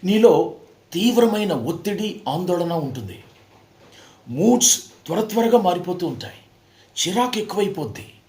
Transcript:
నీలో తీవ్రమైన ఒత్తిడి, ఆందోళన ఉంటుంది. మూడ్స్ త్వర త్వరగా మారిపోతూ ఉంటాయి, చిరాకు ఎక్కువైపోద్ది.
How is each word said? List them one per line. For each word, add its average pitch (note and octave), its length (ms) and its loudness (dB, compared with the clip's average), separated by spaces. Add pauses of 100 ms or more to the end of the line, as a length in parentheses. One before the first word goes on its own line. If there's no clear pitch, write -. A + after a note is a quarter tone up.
నీలో F#3 500 4 (380)
తీవ్రమైన G#3+ 600 2
ఒత్తిడి, F3+ 760 -6
ఆందోళన E3+ 440 -2
ఉంటుంది. B2+ 520 -6 (1040)
మూడ్స్ F#3 520 2 (260)
త్వర E3+ 140 -2
త్వరగా A3+ 380 2
మారిపోతూ F3 480 -2
ఉంటాయి, A#2+ 280 -8 (640)
చిరాకు A3+ 400 -2
ఎక్కువైపోద్ది. F#3 760 -6 (140)